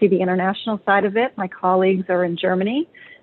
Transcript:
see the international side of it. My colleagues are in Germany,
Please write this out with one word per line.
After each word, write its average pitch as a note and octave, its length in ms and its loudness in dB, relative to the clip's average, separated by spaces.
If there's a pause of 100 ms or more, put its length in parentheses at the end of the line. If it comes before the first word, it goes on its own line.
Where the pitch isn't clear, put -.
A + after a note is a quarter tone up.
see G#3 80 4
the F3+ 120 2
international F#3 640 -2
side G3+ 200 2
of G3+ 120 -2
it. B3 200 0
My F#3+ 120 -6
colleagues F#3 600 0
are F3+ 160 2
in E3+ 120 -4
Germany, F#3+ 520 -2 (340)